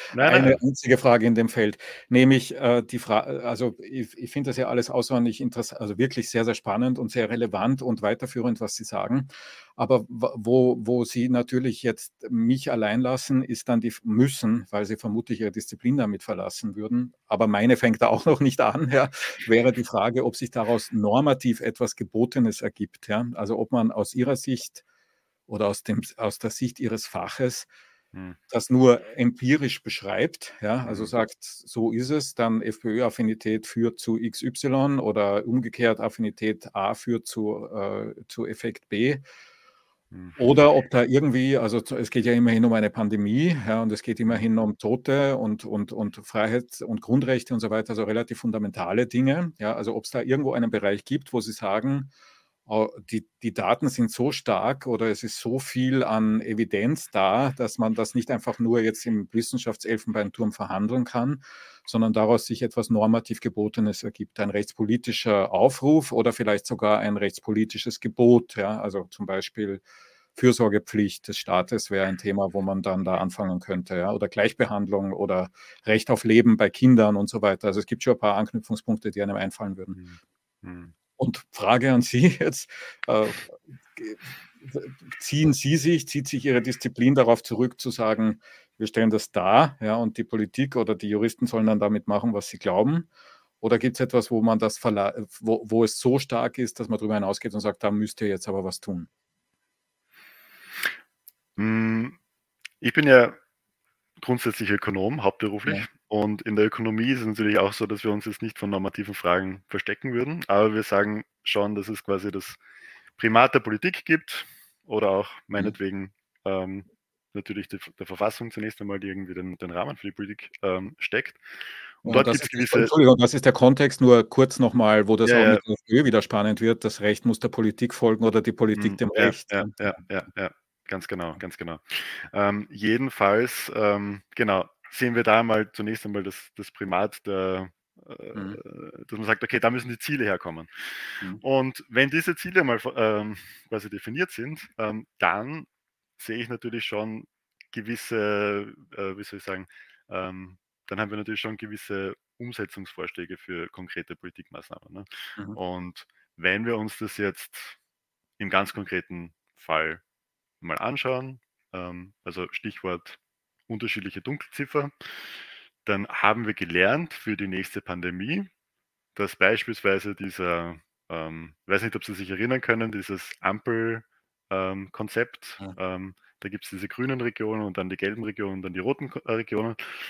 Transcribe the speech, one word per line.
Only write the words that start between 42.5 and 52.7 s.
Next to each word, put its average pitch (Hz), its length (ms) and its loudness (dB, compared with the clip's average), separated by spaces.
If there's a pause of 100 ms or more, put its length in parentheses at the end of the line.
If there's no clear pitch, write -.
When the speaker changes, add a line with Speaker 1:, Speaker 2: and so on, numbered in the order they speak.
Speaker 2:
um 120 80 6
eine 107 180 4
Pandemie, 110 680 0 (100)
ja, 110 140 0
und 110 100 0
es 104 120 -4
geht 110 180 -4
Speaker 1:
Hm. - 0 -
Speaker 2:
immerhin 113 360 0
um 107 200 0
Tote 135 600 0
und, 110 280 -4
und, 104 260 -6
und 104 240 -6 (100)
Freiheits- 120 560 -2
und 110 200 -6
Grundrechte 127 520 0
und 113 60 0
so 107 100 -2
weiter, 110 200 -2
also 110 160 -4
relativ 110 340 -2
fundamentale 107 640 -2
Dinge, 135 540 0
ja, 110 160 -2
also 110 200 -4
ob's - 160 -8
da 123 100 -4
irgendwo 131 320 0
einen 117 180 0
Bereich 101 320 0
gibt, - 300 -6
wo 120 80 0
Sie 107 100 -6
sagen, 135 580 -2 (560)
au-, 110 240 0 (220)